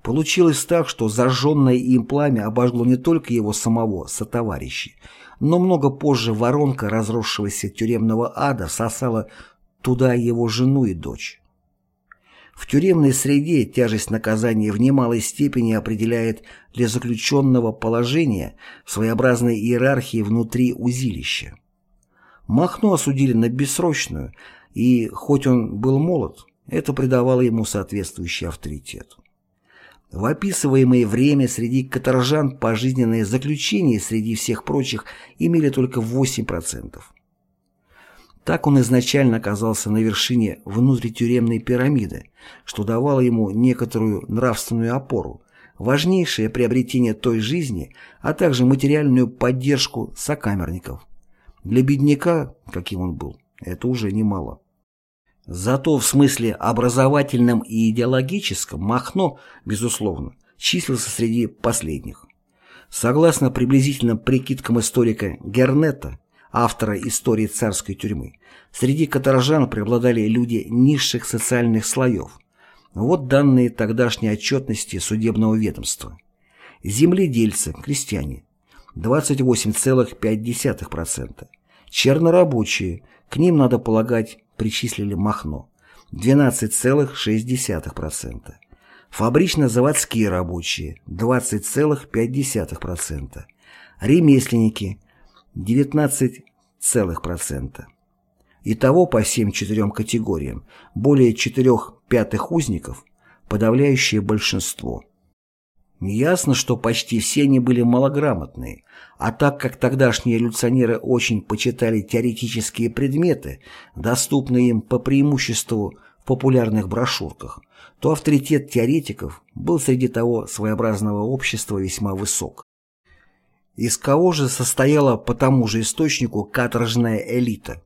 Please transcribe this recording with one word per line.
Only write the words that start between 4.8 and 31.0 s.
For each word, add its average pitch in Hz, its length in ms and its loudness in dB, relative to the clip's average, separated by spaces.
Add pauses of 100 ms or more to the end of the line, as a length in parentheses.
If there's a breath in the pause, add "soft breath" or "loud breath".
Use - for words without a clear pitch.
но 156 180 2
много 180 300 2
позже 131 460 0
воронка 127 560 0
разросшегося 107 800 -4
тюремного 113 680 0
ада 135 300 -2
всосала 113 640 -4 (520 loud breath)
туда 127 320 2
его 120 360 0
жену 127 360 2
и 98 100 0
дочь. 71 460 -10 (1120 soft breath)
В - 120 -16
тюремной 151 460 4
среде 143 520 2
тяжесть 110 460 -2
наказания 110 600 0
в 101 60 -4
немалой 123 420 2
степени 127 520 -2
определяет 110 720 -2 (320 loud breath)
для 120 120 0
заключенного 120 880 2
положение 117 840 -2 (280 loud breath)
в - 60 -18
своеобразной 117 680 0
иерархии 123 640 0
внутри 117 520 0
узилища. 120 840 -4 (880 soft breath)
Махно 180 460 2
осудили 139 400 2
на 113 160 4
бессрочную, 131 840 -4 (420 loud breath)
и, 117 340 2
хоть 143 380 -2
он 120 320 0
был 131 200 0
молод, 151 480 -4 (200)
это 156 260 -4
придавало 127 480 2
ему 113 240 2
соответствующий 92 840 -6
авторитет. - 680 -12 (960 soft breath)
В 98 160 -4
описываемое 131 840 4